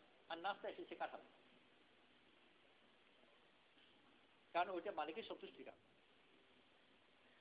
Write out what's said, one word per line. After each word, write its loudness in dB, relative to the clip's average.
আর 2
নাস্তা 2
এসেছে -4
কাঁঠাল, 0
কারণ 8
ওইটা 4
মালিকের 2
সন্তুষ্টির -6
কারণ। -10